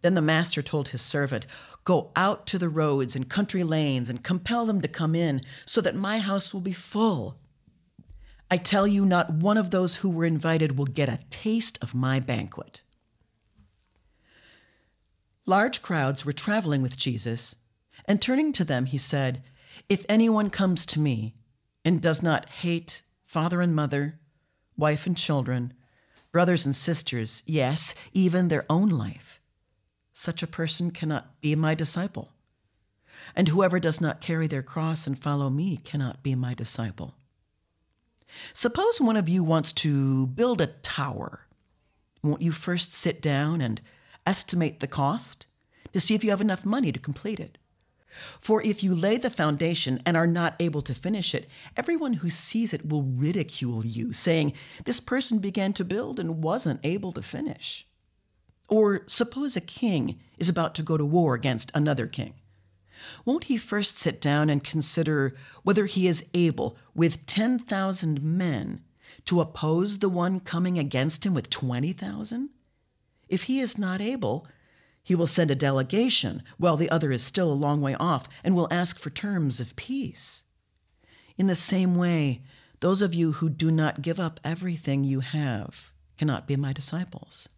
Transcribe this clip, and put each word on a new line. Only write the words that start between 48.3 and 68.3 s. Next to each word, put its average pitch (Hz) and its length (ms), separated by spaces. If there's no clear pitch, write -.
For 220 220
if 214 200
you 190 120
lay 190 220
the 247 140
foundation 151 760
and 170 100
are 165 100
not 170 340
able 156 220
to 135 120
finish 110 400
it, - 140
everyone 302 380
who 170 160
sees - 420
it 151 160
will 151 140
ridicule 131 840
you, 113 280
saying, 160 400
"This 240 160
person 247 400
began 196 340
to 190 100
build 208 360
and 165 220
wasn't 165 420
able 170 280
to - 100
finish." - 640
Or 208 400
suppose 254 480
a - 40
king - 600
is 165 100
about 170 280
to 156 60
go 160 140
to 151 80
war 147 300
against 120 400
another 147 320
king. - 280
Won't 285 200
he 240 140
first 202 400
sit 135 220
down 147 280
and 147 160
consider 151 720
whether 202 220
he 190 220
is 170 260
able, - 460
with 165 320
ten 233 320
thousand 190 640
men, 156 600